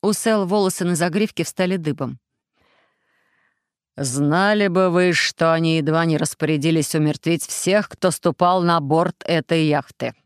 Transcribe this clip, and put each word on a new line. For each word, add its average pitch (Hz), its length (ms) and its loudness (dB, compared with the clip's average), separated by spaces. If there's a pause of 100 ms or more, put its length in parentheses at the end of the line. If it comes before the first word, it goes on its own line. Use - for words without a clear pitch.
У 208 120 0
Сэл 214 340 0
волосы 190 380 0
на 175 120 0
загривке 175 480 -2
встали 185 320 -2
дыбом. 139 420 -6 (1800)
"Знали 156 720 0
бы 185 220 2
вы, 180 220 2
что 165 400 0
они 165 240 2
едва 160 300 0
не 160 100 2
распорядились 156 800 0
умертвить 156 520 0
всех, 196 420 -2
кто - 220 -2
ступал 175 520 0
на 170 180 2
борт 160 440 0
этой 160 420 0
яхты. 147 480 -4 (120)